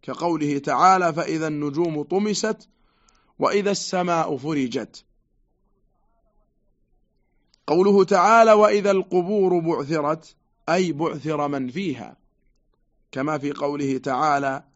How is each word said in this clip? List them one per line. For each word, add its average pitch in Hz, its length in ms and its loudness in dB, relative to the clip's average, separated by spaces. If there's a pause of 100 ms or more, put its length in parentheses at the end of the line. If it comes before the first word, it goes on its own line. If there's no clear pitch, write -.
كقوله 147 560 -4
تعالى: 165 540 2
"فإذا 156 340 -4
النجوم 151 560 -4
طمست 208 680 -4 (680)
وإذا 202 320 0
السماء 180 680 -2
فرجت". 131 680 -6 (2500)
قوله 190 380 4
تعالى: 214 480 6
"وإذا 208 380 4
القبور 185 680 0
بعثرت"، 156 800 -4 (320)
أي 175 240 0
بعثر 147 560 -4
من 135 220 -4
فيها، 127 460 -8 (960)
كما 147 260 -4
في 143 140 -6
قوله 143 460 -4
تعالى 139 680 -2 (120)